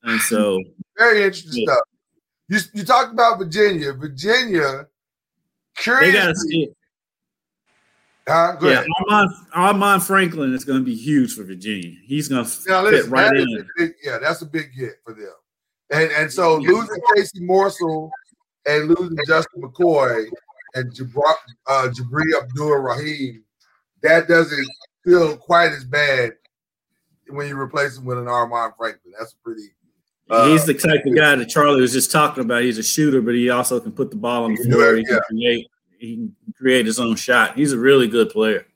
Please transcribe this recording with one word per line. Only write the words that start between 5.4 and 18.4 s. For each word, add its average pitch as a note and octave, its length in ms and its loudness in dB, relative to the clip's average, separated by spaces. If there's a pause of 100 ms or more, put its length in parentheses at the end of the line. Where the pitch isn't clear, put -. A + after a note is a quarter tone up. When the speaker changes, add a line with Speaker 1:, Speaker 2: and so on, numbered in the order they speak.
Speaker 1:
gotta B3 160 2 (100)
Speaker 2:
curiously F3 380 0
Speaker 1:
see D#3+ 140 -2
it. - 120 -10 (1500)
Speaker 2:
Huh? E3+ 320 2
Go D#3 100 2
Speaker 1:
Yeah, C3+ 60 6
Speaker 2:
ahead. - 120 0 (220)
Speaker 1:
Armand, G#3 200 4 (240)
Armand G3 500 2
Franklin E3 500 0
is B2+ 100 -6
gonna C3+ 200 -2
be B2 120 -4
huge B2+ 380 0
for G#2+ 100 -14
Virginia. F#2 500 -10 (120)
He's C#3 240 -6
gonna B2+ 140 -2 (240)
Speaker 2:
Now, F#3 160 0
Speaker 1:
fit G#3+ 100 4
Speaker 2:
listen, A#2 180 2
Speaker 1:
right - 220 4
Speaker 2:
that C#3 40 2
is B2+ 80 2
Speaker 1:
in. A2+ 140 -6
Speaker 2:
a G2 60 -14 (120)
big, E3 160 -2 (100)
yeah, C3 160 -8
that's D#3+ 220 -4
a E3 40 -14
big D3 280 -8
hit B2+ 200 -10 (100)
for A2+ 100 -20
them. G#2 200 -18 (580)
And, D#3 200 2
and D3+ 200 -2
so E3 280 2
Speaker 1:
Yeah. D#3+ 120 0
Speaker 2:
losing G#3+ 300 0 (140)
Casey G3 260 -2
Morsell F3 680 0 (560)